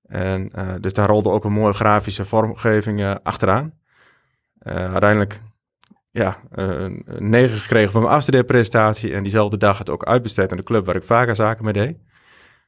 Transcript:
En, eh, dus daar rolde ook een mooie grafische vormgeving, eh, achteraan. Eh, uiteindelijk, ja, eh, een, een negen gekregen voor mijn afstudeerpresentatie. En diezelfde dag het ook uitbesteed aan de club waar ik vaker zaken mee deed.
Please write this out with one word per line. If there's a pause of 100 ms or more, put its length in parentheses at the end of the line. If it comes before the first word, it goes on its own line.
En,
eh,
dus
daar
rolde
ook
een
mooie
grafische
vormgeving,
eh,
achteraan. (840)
Eh, (160)
uiteindelijk, (680)
ja, (140)
eh,
een,
een
negen
gekregen
voor
mijn
afstudeerpresentatie.
En
diezelfde
dag
het
ook
uitbesteed
aan
de
club
waar
ik
vaker
zaken
mee
deed. (720)